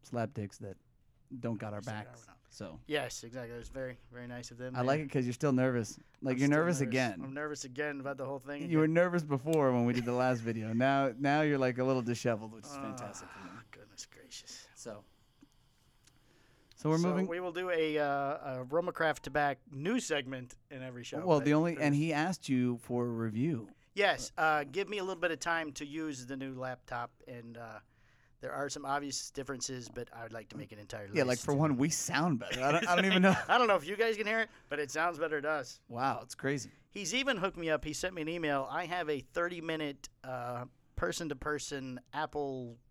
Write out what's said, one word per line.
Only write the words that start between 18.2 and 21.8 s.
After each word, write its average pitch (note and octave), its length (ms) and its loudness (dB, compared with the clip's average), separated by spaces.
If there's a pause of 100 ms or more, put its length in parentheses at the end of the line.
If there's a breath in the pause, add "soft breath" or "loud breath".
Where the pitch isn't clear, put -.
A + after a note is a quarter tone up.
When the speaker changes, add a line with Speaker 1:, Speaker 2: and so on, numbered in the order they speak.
Speaker 2:
a B2+ 40 -6
Romacraft D#3+ 560 0
Tobacco C#3+ 400 0 (100)
news E3 360 -2
segment C3 500 -4 (140)
in C3 120 -12
every B2 220 -10
show, C3+ 220 -8
Speaker 1:
Well, D#3 140 8
Speaker 2:
but C#3 40 -4
Speaker 1:
the D3 100 6
only, E3 200 4
Speaker 2:
there's - 100 -2